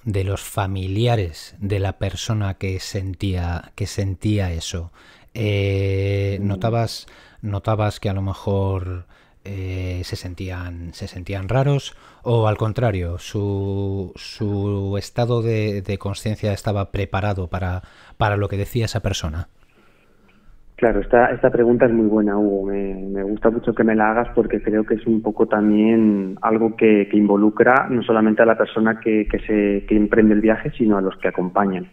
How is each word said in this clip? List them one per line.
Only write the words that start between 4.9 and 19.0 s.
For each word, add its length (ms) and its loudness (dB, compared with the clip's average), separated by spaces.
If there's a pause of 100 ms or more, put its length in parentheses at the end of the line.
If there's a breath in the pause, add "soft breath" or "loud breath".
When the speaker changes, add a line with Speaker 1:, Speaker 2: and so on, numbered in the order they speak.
Speaker 1:
Eh, 1000 0
Speaker 2:
Ujú. 80 -2
Speaker 1:
¿notabas, 600 -2 (360 soft breath)
notabas 560 -2
que 100 -4
a 40 -2
lo 100 -2
mejor, 840 -2 (380 soft breath)
eh, 600 -6
se 120 -8
sentían, 760 -10
se 140 -10
sentían 400 -8
raros, 480 0 (260 soft breath)
o 240 2
al 100 2
contrario, 600 0
su, 960 -4
su 840 -2
estado 460 -2
de, 400 0
de 160 -4
conciencia 540 -4
estaba 400 -2
preparado 560 -2
para, 340 -4 (340 soft breath)
para 200 2
lo 120 0
que 80 -4
decía 280 -2
esa 160 -4